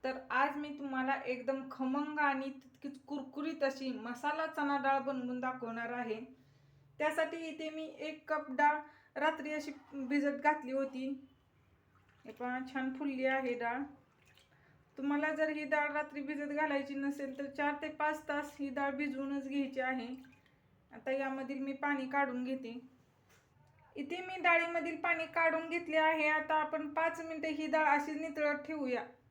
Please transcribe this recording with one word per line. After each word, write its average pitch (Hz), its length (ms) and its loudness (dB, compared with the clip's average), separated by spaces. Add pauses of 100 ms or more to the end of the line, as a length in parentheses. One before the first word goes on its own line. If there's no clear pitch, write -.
तर 262 140 -2 (120)
आज 285 260 4
मी 294 220 -6
तुम्हाला 262 360 0 (120)
एकदम 254 440 -2
खमंग 294 480 -2
आणि 269 320 2
तितकीच - 540 -14
कुरकुरीत 294 580 -4
अशी 269 300 0
मसाला 277 540 -2
चणा 285 300 0
डाळ 269 220 4
बनवून 254 420 -2
दाखवणार 233 520 -4
आहे. 233 280 -4 (800)
त्यासाठी 320 380 2
इथे 320 340 -6
मी 311 280 -8
एक 311 340 -6
कप 302 180 -2
डाळ 294 300 4 (360)
रात्री 302 360 2
अशी 302 200 -4 (200)
भिजत 277 520 2
घातली 294 280 4
होती. 262 560 -2 (960)
हे - 80 -14
पहा, 247 260 -4 (140)
छान 262 220 -2
फुलली 262 300 -2
आहे 262 300 4
डाळ. 240 280 0 (1160)
तुम्हाला 294 360 2
जर 311 140 4
ही 302 160 -2
डाळ 294 280 2
रात्री 294 280 -2
भिजत 294 320 -4
घालायची 277 420 2
नसेल 277 440 -4
तर 277 80 -4
चार 294 360 0
ते 311 60 -4
पाच 302 400 -2
तास 294 320 -2
ही 277 80 -2
डाळ 277 220 0
भिजवूनच 277 580 -2
घ्यायची 262 320 0
आहे. 254 540 -4 (580)
आता 247 180 -6
यामधील 269 480 -2
मी 269 140 -2
पाणी 269 360 0
काढून 262 360 2
घेते. 254 360 -6 (1160)
इथे 294 200 -6
मी 370 240 -6
डाळीमधील 339 560 4
पाणी 330 300 0
काढून 330 420 4
घेतले 330 280 0
आहे. 311 320 6
आता 311 260 2
आपण 311 340 2
पाच 330 320 0
मिनिटे 320 280 -4
ही 311 180 -2
डाळ 311 180 4
अशीच 294 360 4
नितळत 302 360 0
ठेवूया. 285 480 -2 (260)